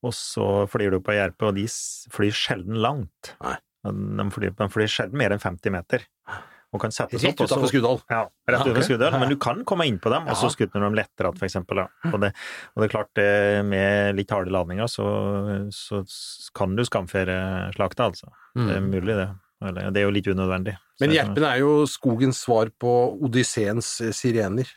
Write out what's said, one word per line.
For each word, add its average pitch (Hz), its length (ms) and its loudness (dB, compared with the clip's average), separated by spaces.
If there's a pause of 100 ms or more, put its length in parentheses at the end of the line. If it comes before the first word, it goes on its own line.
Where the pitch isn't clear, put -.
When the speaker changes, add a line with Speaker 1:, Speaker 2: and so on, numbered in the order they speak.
Speaker 1:
Og 120 160 -4
så - 300 -2 (240)
flyr 98 240 2
du 92 100 2
på 107 80 0
jerpe, 101 380 0
og - 80 0
de 107 100 -2
s-, - 400 -10
flyr 104 240 0
sjelden 107 480 -2
langt. 120 540 -4 (100)
Speaker 2:
Nei. - 100 -4 (300)
Speaker 1:
De 101 480 -2
flyr, 98 240 -4
de 104 160 0
flyr 107 160 2
sjelden 117 320 -2
mer 101 160 4
enn 98 60 -8
femti 90 280 -2
meter. 95 360 -2 (680)
Og 104 80 -4
kan 113 100 -2
settes 120 300 -2
Speaker 2:
Rett 175 160 2
Speaker 1:
opp, 123 80 4
og - 20 -2
så 135 120 4
Speaker 2:
utenfor 123 120 2
Skuddal. 123 380 2
Speaker 1:
Ja, 113 140 0 (260)
rett 123 80 4
Speaker 2:
Ja, 135 80 2
Speaker 1:
utenfor 123 160 4
Speaker 2:
ok. - 80 2
Speaker 1:
Skuddal, 131 240 4
Speaker 2:
Ja. 139 80 2
Speaker 1:
men 127 100 2
du 143 140 0
kan 147 240 -2
komme 170 180 2
inn 104 140 0
på 113 100 2
dem, 156 140 0
og 135 160 -2
så 131 80 2
Speaker 2:
Ja. 151 80 -6
Speaker 1:
skutter 104 240 0
du 101 80 2
dem 107 80 0
lettere 95 320 -2
at, 85 80 -6
for - 80 -4
eksempel, 95 400 -2
da. - 240 -6
Og 131 160 -2
det, 98 80 0 (400)
og 107 80 0
det 107 80 2
er - 80 -6
klart, 107 240 -2
eh, 101 420 4
med 101 540 2
litt 101 160 -2
harde 95 180 -2
ladninger, 92 380 -2
så, 104 160 -4 (640)
så 101 320 -8
s-, - 560 -14
kan 95 180 0
du 113 80 0
skamfere 92 540 -2 (400)
slakta, 104 320 0
altså. - 240 -14 (240)
Speaker 2:
Mm. 123 100 0
Speaker 1:
Det 101 140 0
er 98 80 -2
mulig, 98 320 0
det. 92 80 -2 (360)
Eller, 95 300 -6
det 101 60 4
er - 20 4
jo 101 80 2
litt 101 160 0
unødvendig. 95 480 0
Så - 240 -20
Speaker 2:
Men 143 100 4
Speaker 1:
det 156 60 4
er 156 80 4
Speaker 2:
jerpen 110 240 0
er 127 140 2
jo 143 100 4 (160)
skogens 127 560 0
svar 113 340 4
på 120 140 0 (320)
Odysseens, 117 640 0 (160)
eh, 113 80 -2
sirener. 113 640 0